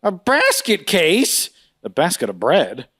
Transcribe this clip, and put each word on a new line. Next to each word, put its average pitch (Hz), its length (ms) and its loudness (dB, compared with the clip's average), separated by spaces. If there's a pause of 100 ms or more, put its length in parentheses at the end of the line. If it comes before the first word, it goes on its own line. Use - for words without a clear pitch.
A 208 80 0
basket 233 760 0
case? 185 640 0 (320)
A 113 80 -10
basket 135 400 -2
of 92 100 -10
bread? 110 480 0 (120)